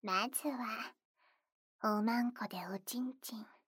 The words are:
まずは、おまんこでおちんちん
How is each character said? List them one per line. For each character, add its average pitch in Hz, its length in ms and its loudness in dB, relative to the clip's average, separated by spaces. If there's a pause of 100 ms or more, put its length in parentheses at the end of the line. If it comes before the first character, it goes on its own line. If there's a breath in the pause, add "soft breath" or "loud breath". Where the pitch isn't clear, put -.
ま 196 260 2
ず 285 200 -2
は、 240 460 -4 (880 soft breath)
お 214 200 4
ま 233 200 4
ん 240 100 2
こ 220 160 -6
で 180 180 -6
お 190 140 -4
ち 240 200 -6
ん 254 200 -4
ち - 160 -10
ん 214 100 -10 (220)